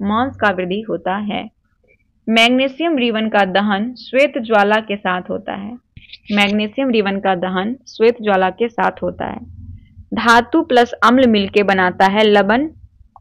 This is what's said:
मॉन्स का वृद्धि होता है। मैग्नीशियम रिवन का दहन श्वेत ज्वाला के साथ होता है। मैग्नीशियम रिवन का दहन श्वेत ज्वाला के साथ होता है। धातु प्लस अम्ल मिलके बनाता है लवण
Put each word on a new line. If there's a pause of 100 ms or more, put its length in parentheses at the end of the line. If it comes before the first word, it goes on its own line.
मॉन्स
का
वृद्धि
होता
है। (800)
मैग्नीशियम
रिवन
का
दहन
श्वेत
ज्वाला
के
साथ
होता
है। (600)
मैग्नीशियम
रिवन
का
दहन (140)
श्वेत
ज्वाला
के
साथ
होता
है। (760)
धातु
प्लस (120)
अम्ल
मिलके
बनाता
है
लवण (540)